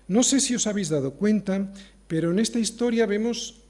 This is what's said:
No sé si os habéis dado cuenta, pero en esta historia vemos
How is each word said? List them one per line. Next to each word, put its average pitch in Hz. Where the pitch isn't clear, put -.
No 214
sé 262
si -
os 214
habéis 202
dado 139
cuenta, 196
pero 165
en 196
esta 226
historia 233
vemos 220